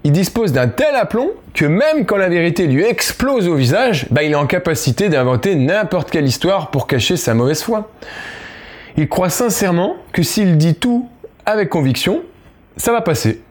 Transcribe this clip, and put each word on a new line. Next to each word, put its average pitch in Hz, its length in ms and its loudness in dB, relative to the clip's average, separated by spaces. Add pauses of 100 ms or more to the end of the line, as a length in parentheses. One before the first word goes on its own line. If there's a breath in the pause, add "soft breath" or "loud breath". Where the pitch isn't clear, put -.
Il 147 80 2
dispose 190 400 0
d'un 127 160 2
tel 285 260 0
aplomb 247 360 0 (240)
que 160 100 0
même 208 400 2
quand 202 140 0
la 185 100 2
vérité 170 380 0
lui 139 180 2
explose 240 640 0
au 170 60 2
visage, 147 560 2
bah, 147 120 2
il 151 100 0
est 147 40 2
en 147 100 0
capacité 180 640 0
d'inventer 131 460 2
n'importe 165 560 0
quelle 151 160 0
histoire 165 440 0
pour 139 160 -2
cacher 139 300 0
sa - 160 -2
mauvaise 127 300 0
foi. 214 280 -4 (1080 loud breath)
Il 151 100 0
croit 180 220 0
sincèrement 196 680 0 (160)
que 180 100 0
s'il 180 360 2
dit 160 160 4
tout 247 340 -2 (380)
avec 214 240 0
conviction, 170 500 0 (560)
ça - 160 0
va 233 80 2
passer. 165 500 0